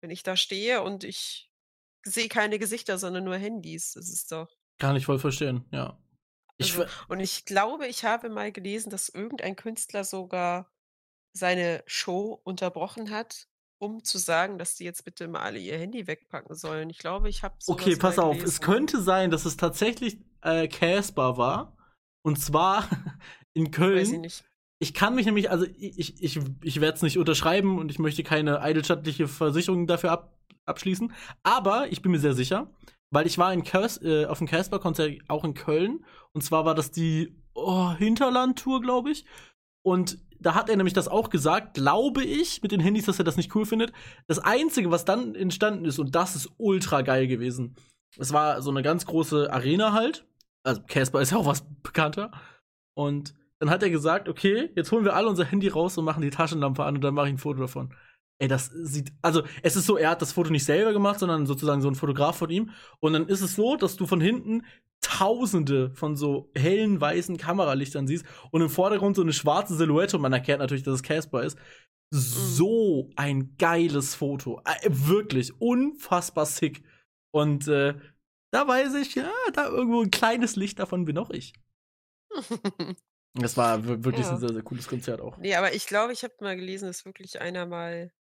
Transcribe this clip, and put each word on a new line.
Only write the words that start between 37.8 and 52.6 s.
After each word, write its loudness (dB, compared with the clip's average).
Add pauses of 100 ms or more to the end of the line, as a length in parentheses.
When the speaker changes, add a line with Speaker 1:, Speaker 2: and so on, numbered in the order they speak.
Speaker 2:
Hinterland-Tour, 2
glaub 0
ich. -4 (580)
Und 2 (240)
da 2
hat 2
er 6
nämlich 4
das 2
auch 0
gesagt, 2
glaube 2
ich, -2
mit 0
den 4
Handys, 4
dass 2
er 4
das 2
nicht -2
cool 4
findet. 0 (340)
Das 2
Einzige, 2
was 2
dann 0
entstanden 0
ist, -2
und -2
das 2
ist -8
ultra 2
geil 4
gewesen, -2 (400)
es -4
war 4
so -4
eine 0
ganz 2
große 2
Arena 2
halt, 0 (380)
also 0
Casper 2
ist 2
ja 4
auch 2
was 0 (180)
bekannter, -2 (600)